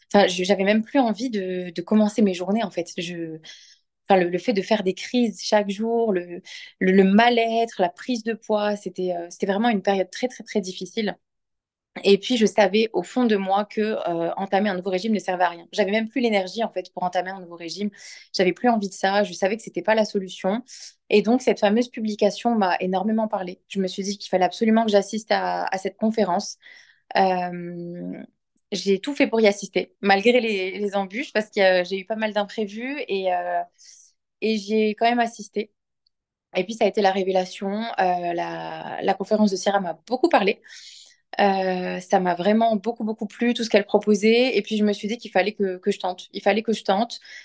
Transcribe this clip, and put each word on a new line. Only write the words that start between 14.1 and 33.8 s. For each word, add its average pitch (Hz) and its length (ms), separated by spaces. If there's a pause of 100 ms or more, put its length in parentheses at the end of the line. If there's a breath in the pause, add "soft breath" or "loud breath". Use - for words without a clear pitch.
entamer 196 320
un 185 40
nouveau 180 140
régime 190 240
ne 202 60
servait 180 260
à 175 60
rien. 170 220
J'avais 196 180
même 220 180
plus 262 140
l'énergie, 208 420
en 190 60
fait, 180 200
pour 180 120
entamer 180 260
un 190 120
nouveau 170 160
régime. 175 340 (440 loud breath)
J'avais 185 200
plus 240 160
envie 208 180
de - 60
ça. 196 300
Je 180 100
savais 196 240
que - 40
c'était - 200
pas 220 120
la 220 120
solution. 190 560 (480 loud breath)
Et 208 100
donc, 226 220
cette 220 180
fameuse 214 300
publication 214 640
m'a 190 260
énormément 208 480
parlé. 185 400
Je - 100
me 190 100
suis 190 160
dit 202 120
qu'il - 140
fallait 185 160
absolument 220 400
que 220 40
j'assiste 202 420
à, 180 320
à - 120
cette 190 220
conférence. 208 580 (640 loud breath)
Euh, 175 960 (580)
j'ai 190 260
tout 285 160
fait 277 120
pour 226 160
y 214 40
assister, 196 540
malgré 202 400
les, 190 380
les 202 180
embûches, 202 380
parce 214 160
que, 185 320
euh, - 20
j'ai 190 140
eu 185 80
pas 220 100
mal 220 160
d'imprévus 214 760
et, 190 280
euh, 175 260 (800 loud breath)